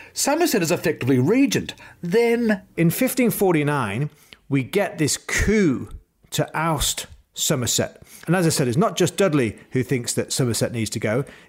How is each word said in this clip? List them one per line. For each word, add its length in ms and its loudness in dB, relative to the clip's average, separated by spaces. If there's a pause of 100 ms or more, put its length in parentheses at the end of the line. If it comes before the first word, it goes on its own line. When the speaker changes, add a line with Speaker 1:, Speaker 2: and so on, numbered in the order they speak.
(140)
Speaker 1:
Somerset 480 0
is 100 0
effectively 460 0
regent. 560 2 (280)
Then 600 2 (160)
Speaker 2:
In 140 4
fifteen 400 2
forty-nine, 800 0 (360)
we 160 0
get 360 -2
this 180 0
coup 720 0 (400)
to 260 -4
oust 520 -2 (260)
Somerset. 680 -2 (260)
And 80 2
as 120 2
I 20 2
said, 180 0
it's 100 -2
not 180 0
just 220 0
Dudley 420 0 (120)
who 120 -2
thinks 300 -4
that 200 -4
Somerset 380 -2
needs 200 -4
to 80 -8
go. 260 -2 (240)